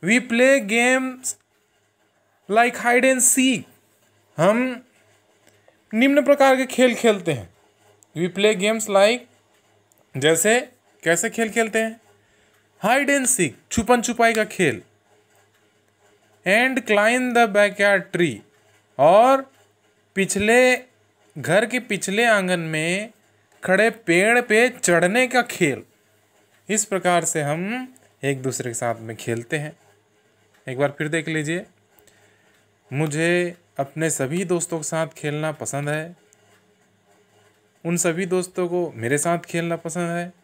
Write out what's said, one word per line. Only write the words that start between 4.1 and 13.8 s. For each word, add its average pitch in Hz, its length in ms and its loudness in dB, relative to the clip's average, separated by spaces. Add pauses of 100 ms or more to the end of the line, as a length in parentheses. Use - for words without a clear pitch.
हम 240 500 0 (1080)
निम्न 277 300 4
प्रकार 269 320 6
के 254 100 -2
खेल 247 280 2
खेलते 196 380 0
हैं। 107 220 -8 (640)
We 175 160 -4
play 208 220 2
games 214 320 -2
like, 208 300 4 (1000)
जैसे, 165 560 2 (320)
कैसे 170 260 0
खेल 226 200 -2
खेलते 220 280 -2
हैं? 220 220 -6 (840)
Hide 277 340 2
and 262 120 -2
seek, 160 200 0 (200)
छुपन 233 320 2